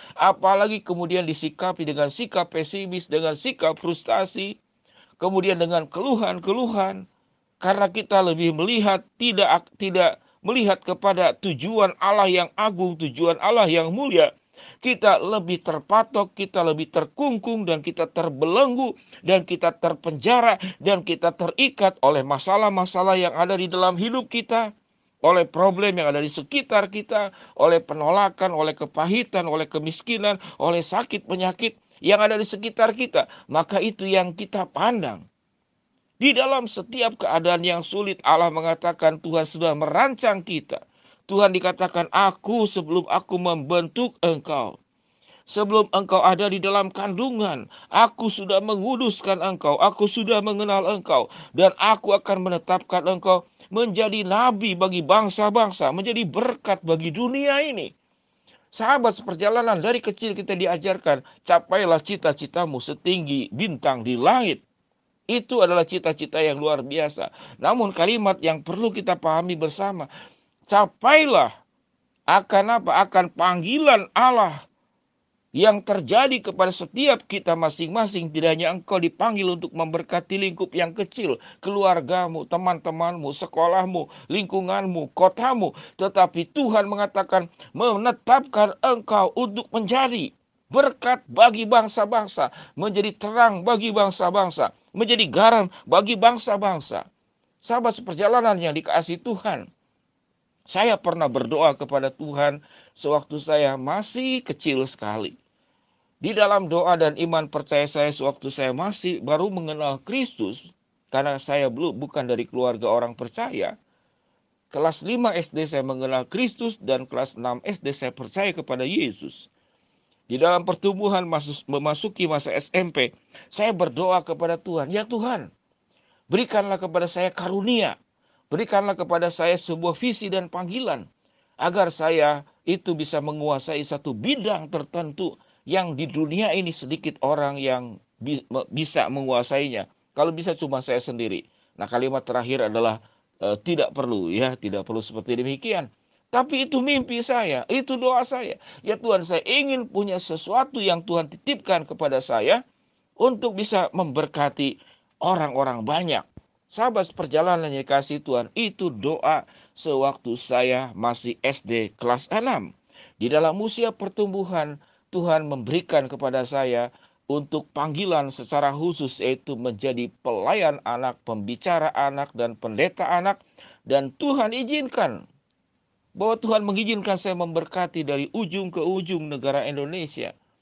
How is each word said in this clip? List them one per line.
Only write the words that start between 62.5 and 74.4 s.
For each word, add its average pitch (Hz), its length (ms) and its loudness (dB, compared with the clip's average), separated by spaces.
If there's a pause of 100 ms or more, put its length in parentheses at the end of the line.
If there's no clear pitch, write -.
setinggi 147 720 -4
bintang 131 480 -2
di 120 160 -2
langit." 190 480 2 (640)
Itu 233 320 2
adalah 175 240 4
cita-cita 160 560 -2
yang 147 160 2
luar 147 240 0
biasa. 147 480 -4 (320)
Namun 202 320 2
kalimat 196 480 2
yang 156 240 0
perlu 202 240 -2
kita 185 240 -2
pahami 165 400 0
bersama, 165 560 -4 (560)
capailah 214 880 4 (720)
akan 202 560 4
apa? 180 240 2
Akan 185 240 2
panggilan 196 800 2
Allah 214 560 2 (880)